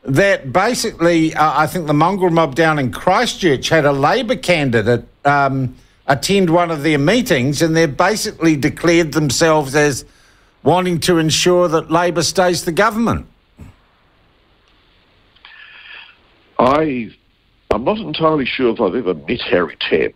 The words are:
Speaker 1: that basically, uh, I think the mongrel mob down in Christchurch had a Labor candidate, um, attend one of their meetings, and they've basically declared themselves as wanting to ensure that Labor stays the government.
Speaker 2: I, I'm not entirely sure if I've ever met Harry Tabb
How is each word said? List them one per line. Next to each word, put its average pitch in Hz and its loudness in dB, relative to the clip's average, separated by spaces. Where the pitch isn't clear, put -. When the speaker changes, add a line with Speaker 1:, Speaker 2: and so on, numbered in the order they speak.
Speaker 1:
that 151 0
basically, 175 0
uh, 151 2
I 156 2
think 170 -6
the 151 0
mongrel 180 2
mob 160 0
down 160 2
in 127 -2
Christchurch 185 0
had 160 2
a 143 4
Labor 196 0
candidate, 120 0
um, 135 0
attend 180 0
one 170 2
of 151 -4
their 156 0
meetings, 147 0
and 160 0
they've 165 0
basically 180 0
declared 160 0
themselves 151 0
as 147 0
wanting 175 2
to 175 2
ensure 175 2
that 156 -2
Labor 175 0
stays 180 0
the 170 -4
government. 202 -2
Speaker 2:
I, 127 0
I'm 104 -4
not 208 -2
entirely 156 -2
sure 120 0
if 104 -4
I've 95 0
ever 104 -2
met 95 -8
Harry 90 -2
Tabb - -2